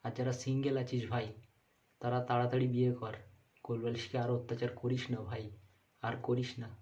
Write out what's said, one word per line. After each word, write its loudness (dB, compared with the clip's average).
আর -4
যারা 0
সিঙ্গেল 2
আছিস 0
ভাই, 0
তারা 2
তাড়াতাড়ি 4
বিয়ে 6
কর, -6
কোলবালিশকে -2
আর 0
অত্যাচার -2
করিস 2
না -2
ভাই, -4
আর 0
করিস 2
না। -8